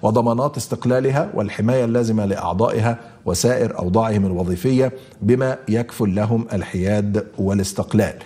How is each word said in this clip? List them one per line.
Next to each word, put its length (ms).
وضمانات 560
استقلالها 760
والحماية 520
اللازمة 400
لأعضائها 760
وسائر 540
أوضاعهم 460
الوظيفية 680
بما 360
يكفل 460
لهم 380
الحياد 760
والاستقلال. 760